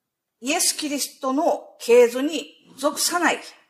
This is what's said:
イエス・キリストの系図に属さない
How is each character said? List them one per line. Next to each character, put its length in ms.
イ 100
エ 80
ス・ 140
キ 140
リ 120
ス 180
ト 140
の 480
系 260
図 160
に 560
属 220
さ 180
な 140
い 80